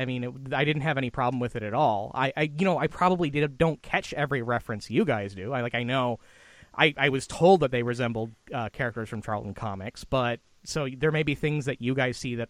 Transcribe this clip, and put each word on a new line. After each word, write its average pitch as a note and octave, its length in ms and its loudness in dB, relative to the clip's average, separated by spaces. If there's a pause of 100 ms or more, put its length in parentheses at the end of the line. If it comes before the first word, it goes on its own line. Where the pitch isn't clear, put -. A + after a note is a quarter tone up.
I C3 40 -2
mean, B2 200 -4
it, C3 280 -8
I C#3 120 2
didn't D3+ 160 2
have D3 160 0
any B2+ 140 -2
problem B2+ 280 0
with A#2+ 160 -4
it A2+ 80 -6
at G#2 100 -4
all. A#2 400 2
I, C3+ 220 0
I, D3 60 -2
you D#3 240 0
know, F3 120 2
I C#3+ 100 0
probably F3+ 420 2
did, C#3+ 280 0
don't E3 240 2
catch - 320 -4
every C#3 280 0
reference A#2 480 -2
you C3+ 160 4
guys G#2 280 -2
do. G2 200 -6
I, B2+ 80 -2
like, A#2+ 140 -4
I A#2+ 80 -2
know, B2 360 0 (580)
I, D3+ 200 4
I C#3 100 4
was C3+ 180 0
told F3 360 6
that C3 100 4
they B2 120 2
resembled, A#2 480 -2 (220)
uh, A#2 160 -4
characters A#2 380 -4
from G#2+ 140 -6
Charlton G#2+ 320 -6
Comics, G2+ 500 -8
but A#2+ 380 0 (240)
so C#3+ 320 -4
there D3+ 140 2
may D#3 120 0
be D3 120 0
things D3+ 300 -2
that C3 160 -4
you B2 120 0
guys B2+ 240 0
see B2 180 -6
that A#2 140 -4